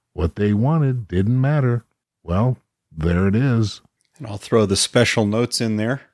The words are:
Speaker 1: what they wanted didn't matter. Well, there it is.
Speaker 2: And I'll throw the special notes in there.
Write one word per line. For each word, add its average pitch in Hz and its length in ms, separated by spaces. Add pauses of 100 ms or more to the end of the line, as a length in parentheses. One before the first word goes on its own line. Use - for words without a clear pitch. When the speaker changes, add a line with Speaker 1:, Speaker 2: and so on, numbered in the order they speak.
(140)
Speaker 1:
what 82 220
they 104 180
wanted 127 540
didn't 101 340
matter. 131 420 (400)
Well, 107 340 (380)
there 87 320
it 98 80
is. 117 460 (360)
Speaker 2:
And 131 100
I'll 101 100
throw 110 280
the 190 100
special 120 500
notes 117 360
in 110 160
there. 117 240 (120)